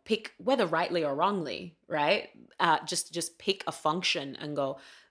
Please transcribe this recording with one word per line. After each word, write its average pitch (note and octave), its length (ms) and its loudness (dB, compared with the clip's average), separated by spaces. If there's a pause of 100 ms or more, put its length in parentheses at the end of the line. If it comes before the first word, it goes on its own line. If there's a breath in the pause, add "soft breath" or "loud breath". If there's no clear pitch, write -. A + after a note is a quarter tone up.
pick, G#3+ 320 -2
whether B3 280 2
rightly E3 380 0
or C#3+ 100 0
wrongly, D#3 640 -2 (140)
right? D#3 400 2 (280)
Uh, E3 280 6
just, - 280 -4
just E3 260 -4
pick - 280 -2
a D#3 60 -4
function D#3 680 -2
and D3 160 -6
go, C#3 220 -2 (340 loud breath)